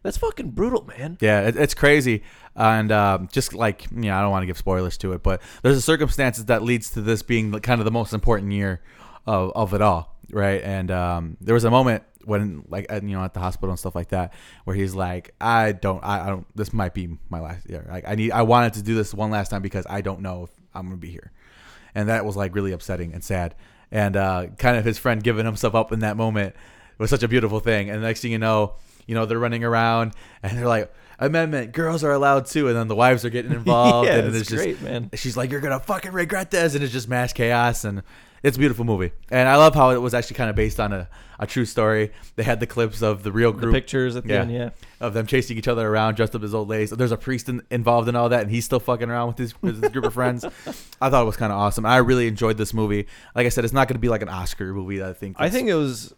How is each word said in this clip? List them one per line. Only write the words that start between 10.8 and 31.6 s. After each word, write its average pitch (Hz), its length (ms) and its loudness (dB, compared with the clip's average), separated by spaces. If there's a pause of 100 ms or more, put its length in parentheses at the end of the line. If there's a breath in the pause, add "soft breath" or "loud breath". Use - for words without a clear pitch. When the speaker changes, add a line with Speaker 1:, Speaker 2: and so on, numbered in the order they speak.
Speaker 2:
um, 87 500 -2
there 113 140 2
was 117 100 4
a 113 60 4
moment 123 320 4 (220)
when, 101 440 -2
like, 95 240 -8
uh, 107 100 -6
you 101 140 -6
know, 95 80 -4
at 92 80 -8
the 95 80 -8
hospital 92 300 -4
and 90 80 -4
stuff 92 160 -8
like 87 160 -6
that, 90 240 -2 (300 loud breath)
where 92 120 -4
he's 95 180 -2
like, 90 460 -6
"I 113 320 4
don't, 95 320 -2
I, 101 200 -2
I - 20 -4
don't, 98 280 -6
this 107 200 -6
might 92 180 -2
be 87 240 -8 (140)
my 82 100 -8
last 82 280 -12
year. 82 220 -12
Like, 87 160 -10
I 101 80 -4
need, 110 180 0
I 117 100 2
wanted 117 320 4
to 104 80 -8
do 110 120 -2
this 107 200 -2
one 107 160 -4
last 104 180 -2
time 101 140 -6
because 95 260 -6
I 101 140 -6
don't 95 180 -6
know 90 240 -8
if 85 60 -16 (240)
I'm 95 120 -12
gonna 92 120 -10
be 82 120 -14
here." - 220 -18 (640 loud breath)
And 107 160 -2
that 110 160 0
was, 98 100 -4
like, 98 180 -4
really 98 180 0
upsetting 87 420 -6
and 87 100 -10
sad. 90 300 -4 (360 soft breath)
And, 101 260 0
uh, 92 300 0 (120)
kind 123 180 4
of 110 80 0
his 113 140 0
friend 113 240 0
giving 110 240 0
himself 110 280 -2
up 113 180 2
in 110 80 -2
that 107 180 -2
moment 107 360 -2 (440 loud breath)
was 110 100 -2
such 120 140 4
a 120 60 0
beautiful 110 320 2
thing. 104 280 0
And 107 140 -6
the 113 40 -4
next 113 140 -4
thing 117 120 -4
you 113 60 -2
know, 110 360 2 (320 soft breath)
you 117 80 -6
know, 113 100 0
they're 113 140 -2
running 117 260 -2
around 113 480 2 (300 loud breath)
and 98 160 -4
they're 120 100 0
like, 113 240 0 (260 loud breath)
"Amendment, 147 540 -2